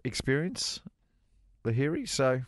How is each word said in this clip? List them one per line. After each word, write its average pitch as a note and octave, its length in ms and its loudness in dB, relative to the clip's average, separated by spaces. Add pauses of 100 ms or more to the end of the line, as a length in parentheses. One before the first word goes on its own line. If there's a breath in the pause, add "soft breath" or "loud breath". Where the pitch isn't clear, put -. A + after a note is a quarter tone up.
experience, C#3+ 760 -2 (840)
Lahiri, C#3+ 440 0
so C3 400 2